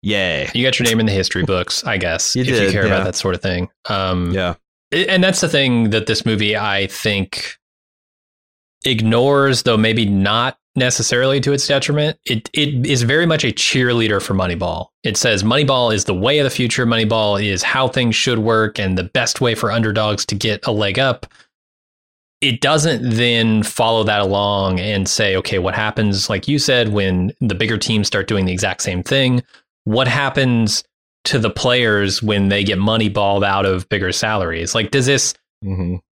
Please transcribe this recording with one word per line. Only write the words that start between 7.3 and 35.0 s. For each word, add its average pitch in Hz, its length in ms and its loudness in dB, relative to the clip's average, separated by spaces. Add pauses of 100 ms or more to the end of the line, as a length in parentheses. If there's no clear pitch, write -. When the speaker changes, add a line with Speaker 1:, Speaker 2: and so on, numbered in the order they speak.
Speaker 2:
ignores, 127 760 2
though 117 140 2
maybe 110 300 2
not 101 520 2 (180)
necessarily 127 640 2
to 139 120 0
its 139 140 0
detriment. 147 580 0
It, 113 280 -4
it 143 340 0
is 131 160 2
very 151 240 2
much 160 180 0
a 123 40 0
cheerleader 113 760 0
for 101 120 -4
Moneyball. 87 540 -2 (140)
It 135 140 -2
says 110 260 0
Moneyball 127 500 2
is 101 120 0
the 98 100 -2
way 120 240 0
of 143 60 2
the 127 60 0
future. 123 360 -2
Moneyball 110 580 0
is 95 200 -2
how 135 240 0
things 120 260 0
should 120 240 0
work 110 400 0
and 95 180 -2
the 92 80 -2
best - 360 -2
way 120 160 0
for 104 160 -4
underdogs 107 540 0
to - 100 -4
get 104 300 -4
a 123 60 -2
leg 104 260 0
up. 135 280 -2 (1120)
It 127 200 0
doesn't 147 420 2 (140)
then 113 480 2
follow 113 400 0
that 104 160 2
along 98 580 0
and 98 300 -2
say, 98 300 0
"Okay, 95 200 -2
what 90 160 -2
happens, 104 560 -2
like 98 160 -2
you 143 140 0
said, 123 300 2
when 95 500 0
the 101 160 0
bigger 110 220 -2
teams 107 280 0
start 98 220 -2
doing 98 160 0
the 92 80 0
exact 92 300 -4
same 90 200 -4
thing? 127 400 0 (400)
What 117 240 0
happens 127 760 0 (400)
to 131 160 0
the 107 100 0
players 110 720 0
when 101 260 0
they 101 140 2
get 98 160 0
moneyballed 101 680 0
out 98 220 0
of 92 220 -2
bigger 92 240 -2
salaries?" 87 600 -4
Like, 110 200 -2
does 131 140 2